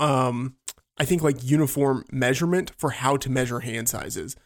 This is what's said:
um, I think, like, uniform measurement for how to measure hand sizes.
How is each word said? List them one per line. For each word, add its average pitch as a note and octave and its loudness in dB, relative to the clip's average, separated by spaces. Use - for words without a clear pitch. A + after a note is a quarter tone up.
um, C3 0
I D3 0
think, F3 2
like, C#3+ 2
uniform C#3 2
measurement D#3+ 0
for D3 -2
how C3 0
to C3+ -4
measure B2+ 0
hand A#2 -6
sizes. D#2+ -6